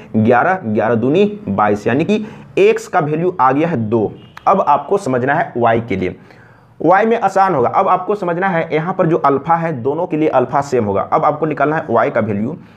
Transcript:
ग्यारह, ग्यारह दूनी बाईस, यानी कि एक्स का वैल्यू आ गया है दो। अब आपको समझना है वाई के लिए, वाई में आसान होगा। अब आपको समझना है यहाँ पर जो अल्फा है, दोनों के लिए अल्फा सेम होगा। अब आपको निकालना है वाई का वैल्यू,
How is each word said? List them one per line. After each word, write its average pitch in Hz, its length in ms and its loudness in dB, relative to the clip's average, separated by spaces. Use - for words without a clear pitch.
ग्यारह, 120 500 2
ग्यारह 110 300 0
दूनी 135 280 2
बाईस, 104 380 0
यानी 135 180 0
कि 214 200 0
एक्स 220 280 2
का 180 120 -2
वैल्यू 160 400 -2
आ 131 120 4
गया 147 160 0
है 170 120 -2
दो। 107 320 0
अब 190 140 4
आपको 147 360 0
समझना 131 360 0
है 165 240 -2
वाई 117 240 2
के 117 140 -4
लिए, 92 200 -2
वाई 190 260 4
में 226 140 0
आसान 190 360 0
होगा। 120 140 2
अब 190 180 0
आपको 180 280 0
समझना 175 320 -2
है 165 260 -2
यहाँ 160 200 -2
पर 185 140 2
जो 160 120 2
अल्फा 139 360 2
है, 170 180 -2
दोनों 143 340 -4
के 156 100 -4
लिए 156 120 2
अल्फा 131 340 0
सेम 123 220 0
होगा। 98 180 0
अब 156 220 0
आपको 147 200 0
निकालना 147 300 0
है 160 120 -4
वाई 117 220 2
का 120 120 0
वैल्यू, 107 340 -4